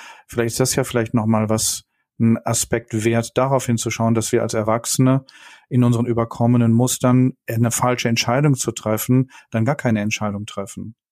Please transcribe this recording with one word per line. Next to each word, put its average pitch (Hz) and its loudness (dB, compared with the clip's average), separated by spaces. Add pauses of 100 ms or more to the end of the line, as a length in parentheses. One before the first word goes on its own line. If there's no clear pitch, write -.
(260)
Vielleicht 117 -4
ist - -2
das 131 0
ja 135 0
vielleicht 117 -2
nochmal 110 2
was, - -2 (340)
ein 113 2
Aspekt 113 -2
wert, 117 0
darauf 131 2
hinzuschauen, 117 0
dass 113 -2
wir 113 2
als 110 -4
Erwachsene 120 0 (440)
in 123 2
unseren 120 2
überkommenen 117 2
Mustern 127 2 (140)
eine 117 0
falsche 123 0
Entscheidung 131 2
zu - -4
treffen, 127 0 (200)
dann 113 -2
gar 135 0
keine 113 0
Entscheidung 104 -4
treffen. 98 -12 (180)